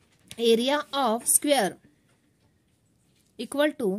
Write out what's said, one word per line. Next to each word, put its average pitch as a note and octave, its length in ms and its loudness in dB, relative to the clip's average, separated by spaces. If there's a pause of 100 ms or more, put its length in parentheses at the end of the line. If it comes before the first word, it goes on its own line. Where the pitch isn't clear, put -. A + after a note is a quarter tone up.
(400)
area A#3+ 380 2 (160)
of A#3+ 320 -2
square C4 480 2 (1600)
equal C#4+ 420 -2
to G3+ 180 -2